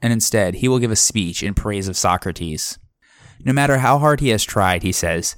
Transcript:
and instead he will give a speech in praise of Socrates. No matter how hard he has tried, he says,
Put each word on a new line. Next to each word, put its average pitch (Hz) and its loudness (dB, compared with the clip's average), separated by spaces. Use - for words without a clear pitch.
and 117 0
instead 104 0
he 127 0
will 127 2
give 120 0
a 107 -2
speech 87 -2
in 101 -4
praise 101 -4
of 92 -6
Socrates. 87 -4
No 131 0
matter 143 2
how 131 4
hard 147 4
he 143 2
has 107 2
tried, 92 0
he 92 0
says, 85 -2